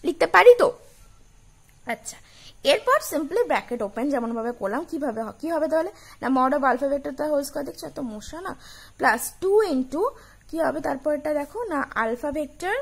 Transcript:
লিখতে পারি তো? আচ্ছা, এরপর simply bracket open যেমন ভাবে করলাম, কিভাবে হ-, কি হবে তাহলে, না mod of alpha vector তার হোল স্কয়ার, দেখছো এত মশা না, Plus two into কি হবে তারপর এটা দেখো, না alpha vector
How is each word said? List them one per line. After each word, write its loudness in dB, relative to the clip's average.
লিখতে 0
পারি 12
তো? 4
আচ্ছা, -14
এরপর 4
simply -2
bracket -2
open -6
যেমন -2
ভাবে -4
করলাম, -4
কিভাবে -4
হ-, -12
কি -8
হবে 0
তাহলে, 0
না -4
mod 2
of 0
alpha 0
vector -6
তার -2
হোল 0
স্কয়ার, -8
দেখছো -14
এত -12
মশা -12
না, -8
Plus 4
two 0
into -2
কি -8
হবে -2
তারপর -2
এটা -4
দেখো, -8
না -2
alpha -4
vector -6